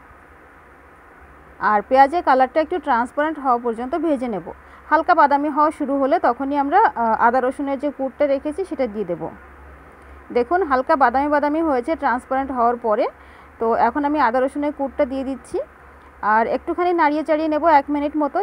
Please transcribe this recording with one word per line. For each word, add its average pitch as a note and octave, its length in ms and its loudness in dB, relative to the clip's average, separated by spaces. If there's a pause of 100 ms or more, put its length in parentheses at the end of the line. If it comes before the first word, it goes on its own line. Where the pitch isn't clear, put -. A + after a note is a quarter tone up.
(1600)
আর G#3+ 280 2
পেঁয়াজের C#4 360 4
কালারটা C4 380 2
একটু E4+ 180 -4
ট্রান্সপারেন্ট C#4+ 600 -2
হওয়া B3+ 260 0
পর্যন্ত A#3+ 300 -4
ভেজে D4 320 -2
নেব। F#3+ 180 -6 (420)
হালকা D#4+ 280 2
বাদামি C#4+ 340 2
হওয়া D4+ 220 2
শুরু C#4 300 -4
হলে C4+ 180 2
তখনই C#4 440 -2
আমরা, D4 180 2
আহ, A#3 340 2 (120)
আদা A#3+ 140 2
রসুনের C#4 380 -4
যে D4 120 -2
কুটটা C4+ 360 -4
রেখেছি C#4 380 -4
সেটা C#4+ 220 -4
দিয়ে G#3 240 -8
দেব। D#3+ 120 -6 (1120)
দেখুন B3 260 0
হালকা C#4 320 0
বাদামি C4+ 340 2
বাদামি D4 320 0
হয়েছে C#4+ 340 0
transparent C4 560 -4
হওয়ার B3 260 0
পরে। A#3 280 0 (520)
তো - 80 -4 (100)
এখন A#3 300 2
আমি D4 220 -2
আদা A#3 120 0
রসুনের C#4+ 340 -2
কুটটা C#4 320 -4
দিয়ে C4+ 180 -6
দিচ্ছি C4 340 -8 (640)
আর G#3+ 260 2
একটুখানি E4+ 460 -2
নাড়িয়ে D#4 300 2
চাড়িয়ে D#4 260 0
নেব D4+ 140 -2 (160)
এক C#4 100 -6
মিনিট D4 260 -4
মতো, D4+ 280 -2